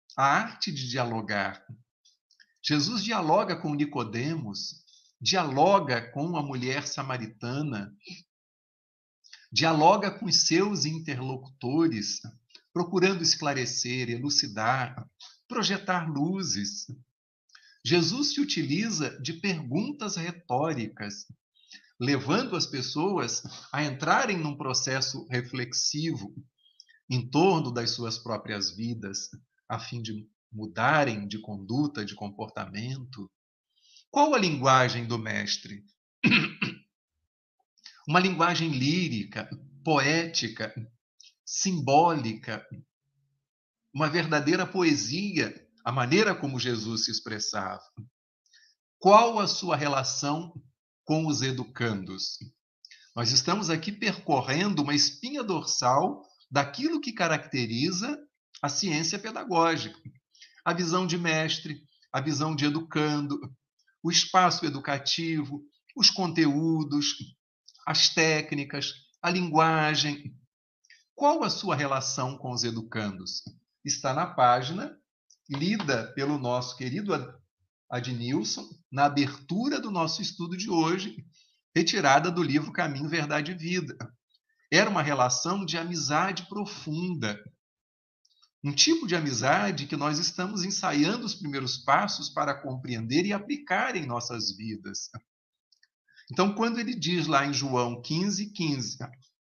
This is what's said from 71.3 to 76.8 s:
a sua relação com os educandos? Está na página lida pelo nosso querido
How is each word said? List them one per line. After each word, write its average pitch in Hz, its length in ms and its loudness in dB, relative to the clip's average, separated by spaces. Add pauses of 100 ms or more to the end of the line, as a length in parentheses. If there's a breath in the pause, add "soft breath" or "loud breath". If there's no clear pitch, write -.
a 202 60 0
sua 175 260 0
relação 135 600 -2
com 127 140 -8
os 123 120 -2
educandos? 110 800 -4 (400)
Está 139 300 -2
na 170 140 0
página 135 680 2 (540)
lida 147 640 0
pelo 143 240 0
nosso 123 400 -2
querido 165 360 -2